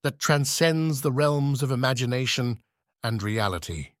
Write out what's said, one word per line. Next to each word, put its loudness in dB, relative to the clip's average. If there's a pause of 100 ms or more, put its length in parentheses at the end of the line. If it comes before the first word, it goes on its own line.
that -4
transcends 2
the 0
realms 2
of -2
imagination 0 (440)
and -2
reality. -2 (100)